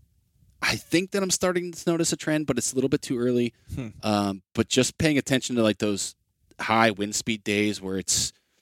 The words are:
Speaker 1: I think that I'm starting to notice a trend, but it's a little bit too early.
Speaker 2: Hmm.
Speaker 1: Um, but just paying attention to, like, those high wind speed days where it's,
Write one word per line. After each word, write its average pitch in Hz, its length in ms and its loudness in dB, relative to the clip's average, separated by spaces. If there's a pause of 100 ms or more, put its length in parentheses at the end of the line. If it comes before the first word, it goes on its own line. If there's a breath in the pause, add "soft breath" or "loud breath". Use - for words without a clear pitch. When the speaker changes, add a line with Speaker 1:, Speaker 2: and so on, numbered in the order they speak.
(640)
Speaker 1:
I - 140 0
think 175 360 -2
that 196 100 -2
I'm 190 80 -2
starting 180 420 0
to - 180 -2
notice 165 220 0
a 165 40 0
trend, 151 300 -2
but 123 120 0
it's - 140 -2
a - 20 -16
little 131 160 0
bit 147 120 0
too 131 160 -4
early. 120 360 0 (200)
Speaker 2:
Hmm. 123 140 -8 (140)
Speaker 1:
Um, 101 400 0 (120)
but 117 140 0
just - 300 2
paying 151 200 2
attention 127 380 -2
to, 117 60 2
like, 107 160 2
those 104 360 -4 (460)
high 113 300 4
wind 104 240 -4
speed 110 300 -4
days 104 360 0
where 95 180 -6
it's, - 340 -2 (280)